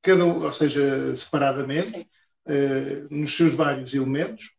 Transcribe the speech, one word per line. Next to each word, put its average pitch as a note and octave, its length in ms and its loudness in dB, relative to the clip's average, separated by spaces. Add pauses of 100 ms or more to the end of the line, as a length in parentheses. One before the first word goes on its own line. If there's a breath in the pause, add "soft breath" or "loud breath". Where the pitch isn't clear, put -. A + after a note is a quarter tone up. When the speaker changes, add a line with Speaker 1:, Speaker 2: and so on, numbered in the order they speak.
Speaker 1:
cada F3+ 220 6
um, E3 180 2
ou D3 100 -2
seja, C3+ 640 0
separadamente, C#3 720 -2
Speaker 2:
Sim. - 160 -14 (400)
Speaker 1:
eh, C#3 640 -2
nos D3 260 -4
seus D#3+ 180 4
vários C3+ 400 -2
elementos C#3+ 640 -2